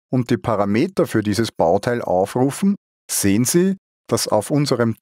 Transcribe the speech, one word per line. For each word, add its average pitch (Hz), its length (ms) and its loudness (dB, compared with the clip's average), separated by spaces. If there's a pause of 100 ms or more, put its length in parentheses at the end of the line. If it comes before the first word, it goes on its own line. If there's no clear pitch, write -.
(120)
und 127 160 0
die 120 80 2
Parameter 110 680 0
für 110 160 0
dieses 107 300 -2
Bauteil 98 500 0
aufrufen, 127 720 0 (360)
sehen 123 360 2
Sie, 190 320 0 (280)
dass - 220 -2
auf 107 220 0
unserem 127 520 0